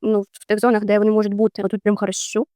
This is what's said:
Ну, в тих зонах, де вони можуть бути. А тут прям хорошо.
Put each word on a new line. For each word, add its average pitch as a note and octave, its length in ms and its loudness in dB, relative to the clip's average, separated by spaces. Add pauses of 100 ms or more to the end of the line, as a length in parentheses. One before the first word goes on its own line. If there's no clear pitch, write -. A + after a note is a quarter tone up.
Ну, G#3+ 180 0
в - 260 -12
тих - 140 -2
зонах, A3 240 2
де G#3 140 2
вони G#3+ 120 2
можуть G#3+ 240 0
бути. G#3+ 280 -2
А G3 60 -2
тут G3+ 140 -4
прям G#3 140 2
хорошо. G#3 480 -6 (120)